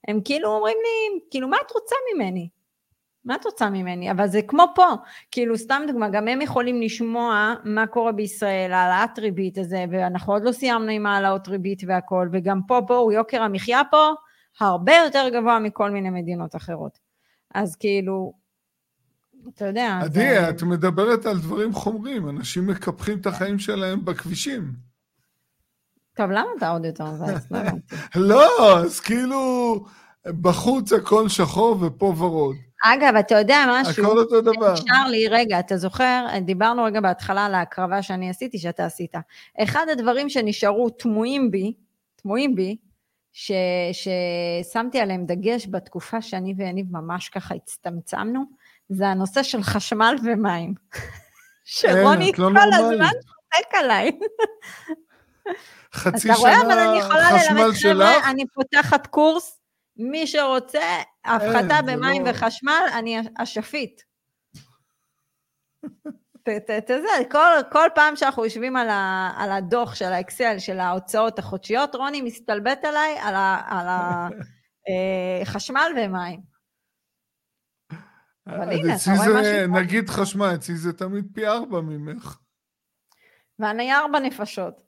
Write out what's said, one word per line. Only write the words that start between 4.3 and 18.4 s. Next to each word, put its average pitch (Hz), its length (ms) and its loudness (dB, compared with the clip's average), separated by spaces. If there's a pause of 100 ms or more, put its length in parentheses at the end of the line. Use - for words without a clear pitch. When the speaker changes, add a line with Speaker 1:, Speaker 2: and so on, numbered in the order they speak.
Speaker 1:
כמו 294 220 4 (100)
פה, 370 120 8 (440)
כאילו, 233 280 -2
סתם 262 280 -2
דוגמה, 233 220 -2
גם 208 200 -2
הם 262 120 -2
יכולים 247 420 -2
לשמוע 226 720 0 (100)
מה 214 220 -2
קורה 226 260 -2
בישראל, 196 600 -4
העלאת 185 460 2
ריבית 190 400 -4
הזה, 180 320 -4
ואנחנו 180 420 -2
עוד 208 120 0
לא 247 80 2
סיימנו 233 380 -2
עם 208 160 -4
העלאות 196 420 0
ריבית 196 380 -6
והכל, 180 460 -2
וגם 190 360 -2
פה, 247 120 4
בואו, 240 320 2
יוקר 226 300 0
המחיה 214 480 0
פה 302 220 6 (480)
הרבה 185 320 4 (120)
יותר 269 240 2
גבוה 233 300 2
מכל 208 320 -2
מיני 196 200 -4
מדינות 175 460 -6
אחרות. 156 420 -10 (560)
אז 190 220 -4
כאילו, 190 560 -2 (1200)